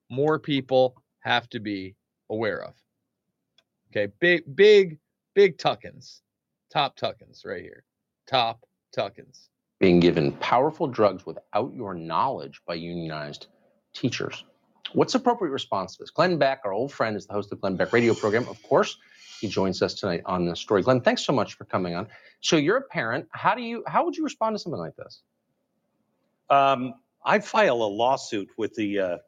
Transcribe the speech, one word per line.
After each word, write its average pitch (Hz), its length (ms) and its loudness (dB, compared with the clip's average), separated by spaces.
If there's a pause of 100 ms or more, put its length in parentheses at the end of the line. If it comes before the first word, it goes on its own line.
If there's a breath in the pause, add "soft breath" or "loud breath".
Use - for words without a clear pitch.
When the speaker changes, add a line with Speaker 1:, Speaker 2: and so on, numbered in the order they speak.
Speaker 1:
more 147 280 0
people 131 580 0 (240)
have 120 300 -2
to 123 100 -8
be 98 360 -8 (340)
aware 110 320 -4
of. - 140 -14 (1120)
Okay, 104 300 -4
big, 175 240 2 (100)
big, 190 460 6 (340)
big 196 240 4
Tuckins. - 640 -8 (480)
Top 143 280 -2
Tuckins 107 480 -10
right 95 160 -10
here. - 240 -20 (420)
Top 117 380 -2 (300)
Tuckins. - 520 -8 (320)
Speaker 2:
Being 87 220 6
given 82 320 4
powerful 147 540 0
drugs 104 380 0
without 104 480 -6
your 104 200 -8
knowledge 82 760 -4
by 87 60 -6
unionized 80 760 -8 (460)
teachers. - 500 -6 (480)
What's - 220 0
the 262 60 2
appropriate 214 320 -2
response 98 440 -6
to - 80 -20
this? - 60 -18
Glenn 175 280 2
Beck, 135 280 0
our 95 80 -4
old 127 180 -4
friend, 110 240 -2
is 90 120 -8
the 98 60 -10
host 101 200 -6
of - 80 -10
Glenn 95 160 -2
Beck 90 160 0
radio 117 200 6
program. 113 360 0
Of - 140 -16
course, 185 340 2 (420 loud breath)
he 110 80 -4
joins 95 340 -2
us 92 120 0
tonight 87 320 -4
on 90 200 -2
this 85 140 -4
story. 101 220 2
Glenn, 127 200 4
thanks 240 220 0
so - 80 0
much 107 220 0
for - 120 -18
coming 90 300 -4
on. 101 120 -6 (340 loud breath)
So - 160 2
you're 165 200 2
a 269 40 -4
parent. 143 500 -6
How 190 240 0
do 247 60 -6
you, 233 260 -8
how 202 160 2
would 330 140 -4
you 311 60 -4
respond 220 320 -4
to 196 40 -6
something 135 200 -8
like 80 160 -10
this? - 260 -18 (1300)
Speaker 3:
Um, 135 460 2 (280)
I'd 208 220 0
file 143 380 2
a 101 80 0
lawsuit 117 640 -2
with 107 180 -4
the, 101 240 -2
uh, 90 180 -2 (100)